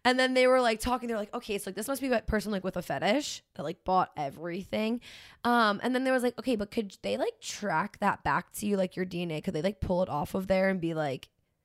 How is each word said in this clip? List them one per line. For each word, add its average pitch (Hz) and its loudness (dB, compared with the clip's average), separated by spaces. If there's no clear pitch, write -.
And 254 4
then 254 4
they 254 6
were, 254 6
like, 226 2
talking. 247 -2
They're 233 -2
like, 208 -6
"Okay, 226 -4
so, 202 -8
like, 185 -10
this 214 -6
must 269 -4
be 277 0
that 233 0
person, 208 -2
like, 190 -2
with 185 -4
a 180 -4
fetish 190 -2
that, - -10
like, 160 -8
bought 185 4
everything." 185 -4
Um, 226 4
and 254 0
then 262 0
there 262 2
was, 254 2
like, 247 0
"Okay, 247 0
but 202 -4
could 208 -4
they, 202 -2
like, 339 -4
track 185 -4
that 196 0
back 151 0
to 208 -6
you, 202 2
like, 190 0
your 185 -4
D 175 -6
N 170 -4
A? 151 -4
Could 180 -4
they, 156 -2
like, 202 -2
pull 180 0
it - -2
off 147 -4
of 190 -4
there 190 4
and 190 0
be 165 -2
like, 151 -4